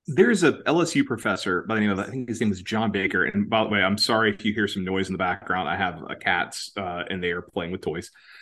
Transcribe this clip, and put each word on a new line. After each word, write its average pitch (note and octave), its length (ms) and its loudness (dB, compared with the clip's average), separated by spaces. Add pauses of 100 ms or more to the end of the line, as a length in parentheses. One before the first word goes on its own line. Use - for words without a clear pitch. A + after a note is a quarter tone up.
There's F#3+ 360 4
a - 220 4
L E3 160 4
S - 160 0
U C#3 80 4
professor G2 580 0
by G#2+ 120 -2
the G#2+ 60 2
name G#2 80 4
of, F#2+ 100 2
I - 80 -2
think B2+ 200 -6
his A2+ 140 -4
name G#2+ 100 2
is F2+ 100 -4
John A2 300 0
Baker. F#2 320 0
And G#2 260 0
by A2 140 4
the G#2 60 -2
way, G2+ 120 2
I'm G2 160 2
sorry A2 340 4
if G2+ 120 -8
you G#2+ 100 0
hear G#2 140 0
some F#2+ 160 -4
noise F#2+ 240 -2
in F#2+ 60 -4
the F2+ 40 -4
background. F2+ 520 -2
I F2 80 -2
have, F2 260 -2
uh, - 120 -10
cats, - 600 -2
uh, F2 340 -6
and F#2 140 -4
they F2 80 0
are F2 100 -4
playing F2 300 -6
with F#2 80 -6
toys. E2+ 320 -6 (300)